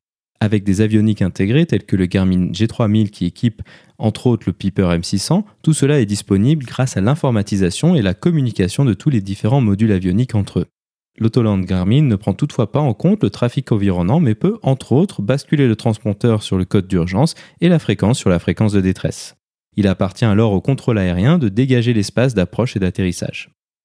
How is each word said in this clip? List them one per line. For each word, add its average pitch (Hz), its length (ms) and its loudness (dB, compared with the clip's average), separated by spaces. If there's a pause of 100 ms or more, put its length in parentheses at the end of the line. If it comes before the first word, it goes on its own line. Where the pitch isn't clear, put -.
(400)
Avec 104 240 0
des 101 180 2
avioniques 107 420 2
intégrées 104 420 0
telles 107 180 -2
que - 120 -2
le 92 100 2
Garmin 92 480 0
G 110 140 0
trois 113 200 -2
mille 107 220 2
qui - 160 -6
équipe - 380 -4 (340)
entre - 300 -2
autres 117 180 0
le 92 80 -2
Piper 95 380 -2
M 85 120 0
six - 140 -4
cents, 175 280 -2 (180)
tout 156 100 2
cela 143 260 2
est 110 60 2
disponible 101 580 0
grâce 127 320 -4
à 98 60 -2
l'informatisation 113 960 0
et 131 80 2
la 90 100 0
communication 139 720 0
de 110 80 2
tous - 160 -4
les 120 100 2
différents 107 420 -2
modules 104 300 2
avioniques 95 440 0
entre 98 240 -2
eux. 78 60 -2 (520)
L'Autoland 110 400 0
Garmin 92 460 0
ne 113 120 2
prend 98 200 -2
toutefois - 360 -2
pas 135 80 0
en 147 140 0
compte 196 300 0
le 101 80 0
trafic - 400 -4
environnant 98 480 2
mais 113 160 2
peut, 208 260 -2
entre 135 300 -2
autres, 139 320 0
basculer 135 440 0
le 110 80 2
transpondeur 110 680 -2
sur 95 140 -4
le 90 80 -2
code 92 220 0
d'urgence 92 460 0 (260)
et 175 80 2
la 170 120 4
fréquence 107 400 0
sur - 100 0
la 87 80 4
fréquence 101 360 0
de 98 80 2
détresse. - 540 -4 (400)
Il 101 120 2
appartient 95 360 -2
alors 107 300 2
au 90 80 0
contrôle 123 380 -2
aérien 95 400 2
de 113 100 0
dégager 120 440 0
l'espace 113 420 0
d'approche 104 420 -2
et - 20 -2
d'atterrissage. - 680 -4 (360)